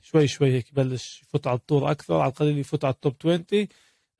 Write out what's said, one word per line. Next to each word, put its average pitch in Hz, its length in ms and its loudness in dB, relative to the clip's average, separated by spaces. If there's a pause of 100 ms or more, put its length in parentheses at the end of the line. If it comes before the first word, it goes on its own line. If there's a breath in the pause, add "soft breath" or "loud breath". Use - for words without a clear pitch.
شوي 151 240 4
شوي 135 260 2
هيك 127 180 -2
يبلش 131 500 -4
يفوت - 260 -6
على 123 100 0
الطور 143 340 0
أكثر، 160 280 -2
على 139 100 2
القليل 147 280 -2
يفوت 143 280 -4
على 135 80 0
التوب - 240 -4
توينتي. 180 500 0 (520 soft breath)